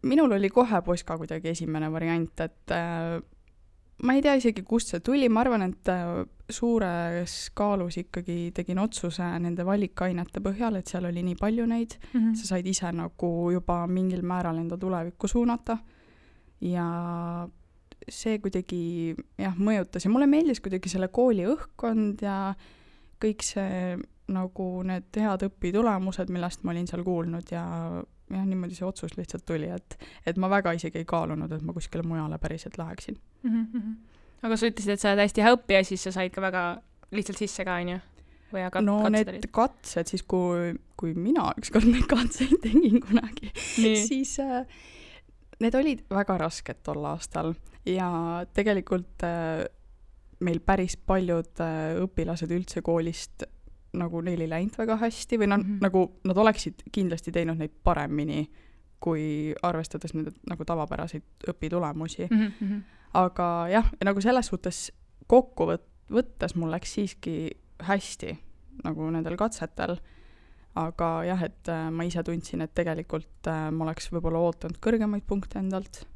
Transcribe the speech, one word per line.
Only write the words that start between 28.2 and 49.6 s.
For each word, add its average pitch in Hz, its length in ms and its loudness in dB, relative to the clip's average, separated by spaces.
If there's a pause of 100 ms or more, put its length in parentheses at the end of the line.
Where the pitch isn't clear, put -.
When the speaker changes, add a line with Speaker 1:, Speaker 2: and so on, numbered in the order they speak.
Speaker 1:
jah, 190 140 -2
niimoodi 185 300 -2
see 180 120 -6
otsus 180 300 -8
lihtsalt 175 280 -8
tuli, 160 260 -2
et, - 240 -10 (300)
et 170 120 -2
ma 185 120 2
väga 190 260 2
isegi 165 240 -6
ei 165 80 -6
kaalunud, 160 440 -2
et 156 120 -6
ma 165 100 -6
kuskile 165 300 -6
mujale 160 360 -4
päriselt - 380 -6
läheksin. 170 400 -10 (260)
Speaker 2:
Mhm, 226 200 0 (100)
mhm. 220 220 -6 (480)
Aga 226 120 0
sa 220 140 2
ütlesid, 202 240 -2
et 202 80 -2
sa 208 100 4
oled 202 120 6
hästi 208 180 2
hea 233 140 10
õppija, 196 280 4
siis 185 200 -4
sa 190 100 -4
said 185 180 -2
ka 190 120 -4
väga 185 220 0 (420)
lihtsalt 202 320 -4
sisse 202 260 -4
ka, 180 160 -2
on 175 80 -4
ju? 180 80 -4 (480)
Või 190 180 -6
aga 185 180 -2
Speaker 1:
No 208 180 4
Speaker 2:
katsed 214 120 4
Speaker 1:
need 214 200 4
Speaker 2:
olid? 196 180 -8
Speaker 1:
katsed - 580 0
siis, - 160 -4
kui, 175 520 0 (160)
kui 165 240 -4
mina 233 400 2
ükskord 220 340 4
neid 240 180 6
katseid 254 540 2
tegin 233 400 6
kunagi, 220 480 0 (240)
Speaker 2:
Nii. 220 240 6
Speaker 1:
siis, 262 420 0
äh, 262 220 0 (920)
need 226 200 2
olid 269 300 2
väga 196 320 2
rasked 160 460 -4
tol 147 220 -4
aastal 160 500 -4 (260)
ja 180 300 0 (400)
tegelikult, 196 720 0
äh, 165 420 -2 (720)